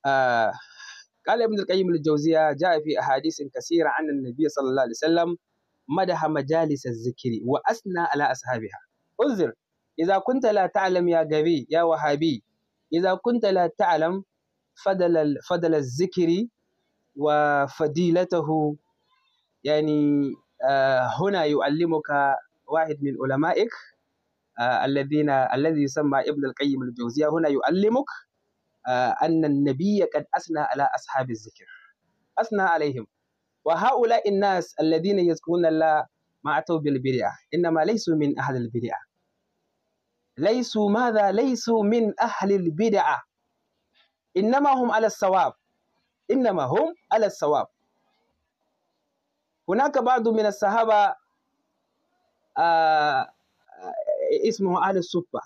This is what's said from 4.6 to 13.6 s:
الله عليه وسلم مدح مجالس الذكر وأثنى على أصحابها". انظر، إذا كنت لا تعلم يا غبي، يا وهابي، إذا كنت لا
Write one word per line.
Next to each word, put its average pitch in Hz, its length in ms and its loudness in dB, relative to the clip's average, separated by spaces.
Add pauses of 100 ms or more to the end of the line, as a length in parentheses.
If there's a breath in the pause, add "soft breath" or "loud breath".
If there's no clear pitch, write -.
الله 135 120 0
عليه 123 100 -2
وسلم 170 460 0 (520)
مدح 170 360 -2
مجالس 151 600 -2
الذكر 120 440 -6 (160)
وأثنى 175 540 -2
على 147 240 0
أصحابها". 123 560 -4 (440)
انظر، 190 300 0 (460)
إذا 190 180 2
كنت 254 280 -2
لا 208 220 2
تعلم 180 420 0
يا 165 120 4
غبي، 156 480 0
يا 160 120 2
وهابي، 151 640 0 (500)
إذا 180 220 2
كنت 233 300 -2
لا 185 220 2